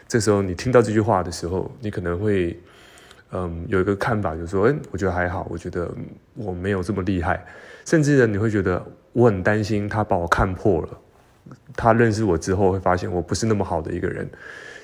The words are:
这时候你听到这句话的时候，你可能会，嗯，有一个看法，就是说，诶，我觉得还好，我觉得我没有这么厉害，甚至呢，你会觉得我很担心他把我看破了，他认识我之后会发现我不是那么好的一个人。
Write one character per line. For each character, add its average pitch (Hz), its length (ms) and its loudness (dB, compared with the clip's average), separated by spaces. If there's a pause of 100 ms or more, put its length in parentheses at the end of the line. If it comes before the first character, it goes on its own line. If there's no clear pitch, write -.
这 120 120 0
时 107 100 2
候 101 120 4
你 95 120 -2
听 104 180 -4
到 123 100 8
这 107 100 2
句 107 80 2
话 98 240 2
的 87 80 -8
时 87 160 -8
候， 92 320 -4
你 110 100 -6
可 98 120 -6
能 87 180 -2
会， 95 400 0 (720)
嗯， 85 360 -6
有 92 120 0
一 92 40 2
个 101 120 0
看 107 260 -2
法， 82 140 -4
就 82 60 -8
是 82 60 -8
说， 95 180 2
诶， 143 100 4 (160)
我 95 60 -6
觉 95 100 -2
得 92 40 0
还 90 160 0
好， 87 220 -6
我 85 80 -6
觉 87 140 -10
得 87 180 -4 (460)
我 107 160 -8
没 90 180 -4
有 95 140 0
这 101 100 -2
么 95 80 -2
厉 92 200 0
害， 87 220 -2 (420)
甚 160 180 4
至 143 140 4
呢， 123 100 8
你 104 100 0
会 107 140 0
觉 101 100 2
得 90 240 0 (280)
我 117 120 6
很 98 160 4
担 107 220 2
心 104 260 -2
他 107 140 0
把 101 140 0
我 87 100 -2
看 98 260 2
破 87 280 2
了， 87 80 -6 (840)
他 117 180 4
认 117 180 4
识 107 140 0
我 90 120 2
之 92 160 -2
后 95 200 2
会 98 60 -2
发 90 180 2
现 98 120 -6
我 90 120 -2
不 85 120 -6
是 98 120 -2
那 110 100 2
么 98 80 0
好 85 180 -4
的 78 100 -8
一 87 80 -4
个 90 80 -2
人。 - 220 -8 (540)